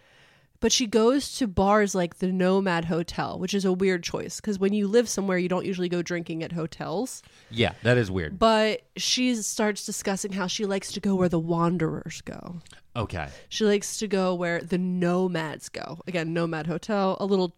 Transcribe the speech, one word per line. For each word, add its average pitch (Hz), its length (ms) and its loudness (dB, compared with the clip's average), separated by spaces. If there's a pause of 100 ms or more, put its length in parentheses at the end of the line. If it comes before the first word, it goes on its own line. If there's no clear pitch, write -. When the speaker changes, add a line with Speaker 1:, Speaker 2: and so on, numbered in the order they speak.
(600)
Speaker 1:
But 226 120 4
she 254 140 2
goes 233 520 4
to 254 80 2
bars 196 480 4
like 175 240 -2
the 185 120 -2
Nomad 185 540 2
Hotel, 170 540 -2
which 180 160 -4
is 196 100 0
a 185 80 4
weird 180 300 2
choice - 400 -8
'cause 202 160 -4
when 196 160 2
you 202 140 2
live 233 200 4
somewhere, 190 300 0
you 180 100 0
don't 180 160 -2
usually 180 240 -2
go 175 140 0
drinking 165 400 -6
at 165 100 -8
hotels. 165 680 -6 (280)
Speaker 2:
Yeah, 113 220 0 (100)
that 123 140 6
is 110 140 2
weird. 92 280 -4
Speaker 1:
But 214 440 4 (120)
she 254 420 0
starts 214 500 -2
discussing 196 460 -4
how 185 160 -2
she 208 180 -2
likes 196 260 -4
to 202 80 -6
go 196 140 2
where 180 160 4
the 170 80 2
wanderers 165 840 0
go. - 360 -12 (380)
Speaker 2:
Okay. 95 340 -4 (200)
Speaker 1:
She - 160 -2
likes 202 360 2
to 220 80 -2
go 185 260 2
where 170 260 -2
the 175 160 -2
nomads 180 920 0
go. - 360 -10
Again, 165 280 -2
Nomad 165 320 -2
Hotel, 190 540 0
a 202 40 0
little 185 340 2